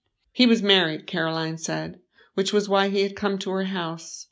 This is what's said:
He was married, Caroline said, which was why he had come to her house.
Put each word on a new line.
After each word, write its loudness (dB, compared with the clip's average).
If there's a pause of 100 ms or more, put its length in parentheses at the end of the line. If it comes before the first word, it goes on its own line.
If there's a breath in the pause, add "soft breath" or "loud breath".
(320)
He 4
was 4
married, 2
Caroline -2
said, -6 (340 soft breath)
which 0
was 2
why 4
he 0
had -4
come 0
to -6
her -2
house. -6